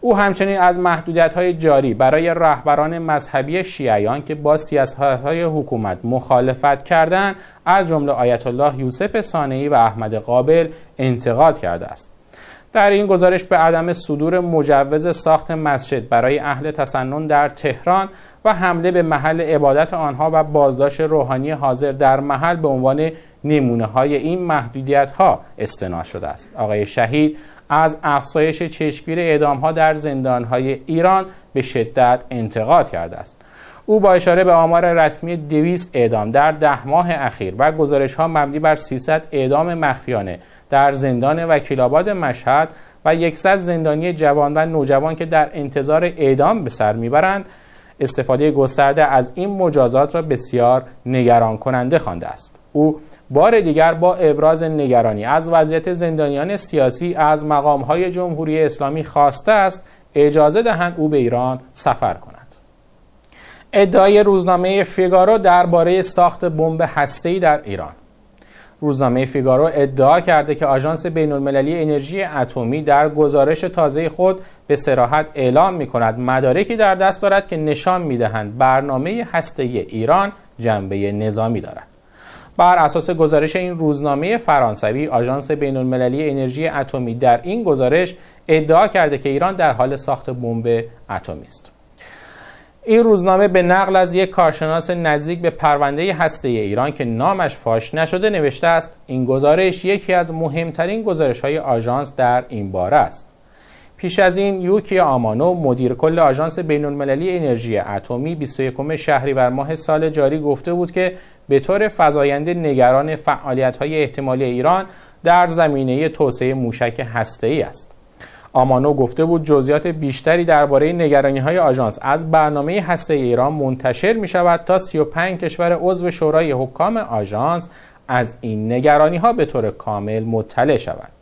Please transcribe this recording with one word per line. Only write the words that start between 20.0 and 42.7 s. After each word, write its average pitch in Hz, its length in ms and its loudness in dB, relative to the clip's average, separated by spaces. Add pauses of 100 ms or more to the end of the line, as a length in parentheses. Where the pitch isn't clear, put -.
و 160 100 4
بازداشت 143 580 2
روحانی 143 500 0
حاضر 139 400 -2
در 139 280 2
محل 143 360 -2
به 160 120 -2
عنوان 139 440 0 (320)
نمونه‌های 131 720 0
این 165 260 -2
محدودیت‌ها 139 960 0 (180)
استناد 90 460 -6
شده 87 240 -10
است. - 300 -14
آقای 104 280 -2
شهید 151 520 0 (320)
از 156 340 2
افزایش 156 600 -2
چشمگیر 160 560 -6
اعدام‌ها 151 520 0
در 160 220 2
زندان‌های 131 920 -2
ایران 185 400 2 (280)
به 135 80 -2
شدت 123 680 0
انتقاد 120 580 0
کرده 85 280 -8
است. - 240 -20 (460)
او 214 120 4
با 196 140 6
اشاره 180 300 4
به 180 100 4
آمار 170 400 4
رسمی 170 440 0
دویست 160 560 -2
اعدام 113 380 0
در 143 200 4
ده 147 360 0
ماه 170 220 2
اخیر 123 500 -4
و 147 120 4
گزارش‌ها 143 560 0
مبنی 147 320 -2
بر 156 160 2
سیصد 151 560 -4
اعدام 143 420 0
مخفیانه 127 640 -4 (300)
در 139 240 4
زندان 135 520 0
وکیل‌آباد 147 640 2
مشهد 156 600 -2 (360)